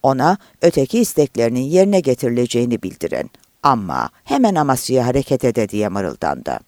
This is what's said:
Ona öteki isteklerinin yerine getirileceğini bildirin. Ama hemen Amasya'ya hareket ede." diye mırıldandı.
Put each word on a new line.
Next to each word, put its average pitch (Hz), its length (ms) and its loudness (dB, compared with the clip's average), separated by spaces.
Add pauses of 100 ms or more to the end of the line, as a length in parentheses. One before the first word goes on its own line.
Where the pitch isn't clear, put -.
Ona 135 340 2 (240)
öteki 165 380 2
isteklerinin 127 600 0
yerine 185 400 2
getirileceğini 123 840 -2
bildirin. - 480 -6 (320)
Ama 92 460 0 (140)
hemen 254 320 2
Amasya'ya 131 520 0
hareket 131 360 0
ede." 113 260 0
diye 104 200 -2
mırıldandı. 71 800 -4